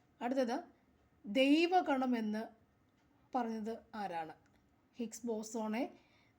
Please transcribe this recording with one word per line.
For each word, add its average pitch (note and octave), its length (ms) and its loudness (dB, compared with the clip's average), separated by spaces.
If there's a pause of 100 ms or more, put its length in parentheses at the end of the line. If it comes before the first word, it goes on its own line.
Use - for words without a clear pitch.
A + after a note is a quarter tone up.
(220)
അടുത്തത്, B3+ 360 0 (680)
ദൈവകണം C#4 840 4 (100)
എന്ന് G#3+ 220 -2 (920)
പറഞ്ഞത് A3+ 400 -2 (280)
ആരാണ്? E3 320 -6 (680)
ഹിഗ്സ് A3+ 300 -8
ബോസോണെ A3 540 -4 (560)